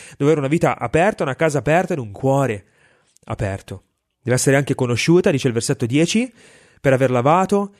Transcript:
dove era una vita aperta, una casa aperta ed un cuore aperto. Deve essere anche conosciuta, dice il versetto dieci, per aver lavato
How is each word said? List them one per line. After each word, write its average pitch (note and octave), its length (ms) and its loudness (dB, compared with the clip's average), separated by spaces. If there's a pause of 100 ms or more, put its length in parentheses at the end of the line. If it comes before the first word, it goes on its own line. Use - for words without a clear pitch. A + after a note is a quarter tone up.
(160)
dove C#3 160 2
era D3+ 80 2
una C3+ 80 -4
vita C#3 280 0
aperta, E3+ 460 0
una C#3 140 -4
casa D3+ 220 0
aperta E3 340 0
ed D#3 80 -4
un A2 100 -12
cuore C3 540 -2 (640)
aperto. G2 580 -8 (360)
Deve A#2 140 0
essere C3+ 220 2
anche C#3 180 -2
conosciuta, C3 560 2
dice C#3+ 160 -2
il B2+ 60 0
versetto A#2+ 340 -4
dieci, E3+ 460 0 (480)
per C3+ 120 2
aver B2+ 200 2
lavato F#3 680 0